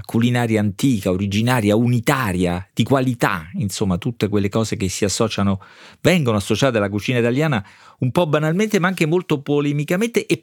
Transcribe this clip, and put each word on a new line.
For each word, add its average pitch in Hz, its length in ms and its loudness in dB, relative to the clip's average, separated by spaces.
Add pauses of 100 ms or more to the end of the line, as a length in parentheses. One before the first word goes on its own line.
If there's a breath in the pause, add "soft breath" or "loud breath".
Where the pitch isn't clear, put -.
culinaria 117 560 0
antica, 104 500 0
originaria, 104 680 2
unitaria, 113 1000 0
di - 80 0
qualità, 120 720 0
insomma 101 420 -2
tutte 110 320 -4
quelle 101 220 0
cose 107 260 -2
che 98 140 -4
si - 160 -2
associano, 98 560 0 (400 loud breath)
vengono 139 340 2
associate 113 400 0
alla 101 140 0
cucina 104 280 -2
italiana 120 460 0 (360 loud breath)
un 127 100 0
po' 175 160 2
banalmente 160 520 0
ma 175 100 2
anche 180 180 0
molto 160 340 0
polemicamente 147 840 -2
e 165 160 0